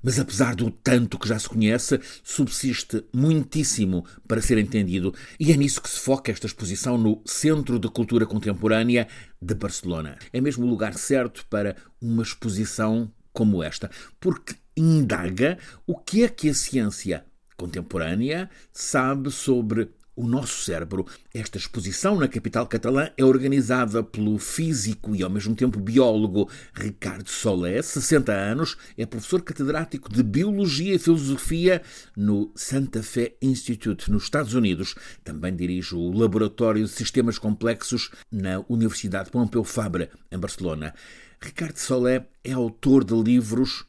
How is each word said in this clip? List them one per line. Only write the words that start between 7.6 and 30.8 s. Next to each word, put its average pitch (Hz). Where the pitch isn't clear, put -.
de 107
Cultura 113
Contemporânea 110
de 87
Barcelona. 80
É 127
mesmo 127
o 123
lugar 104
certo 131
para 101
uma 117
exposição 110
como 104
esta, 78
porque -
indaga 139
o 180
que -
é 233
que 156
a 139
ciência 104
contemporânea 90
sabe 135
sobre 113
o 120
nosso 120
cérebro. 87
Esta 107
exposição 98
na 151
capital 113
catalã 131
é 135
organizada 127
pelo 107
físico 110
e 92
ao 92
mesmo 104
tempo 120
biólogo 107
Ricardo 101
Solé, 95
sessenta 143
anos, 107
é 113
professor 120
catedrático 151
de 113
Biologia 180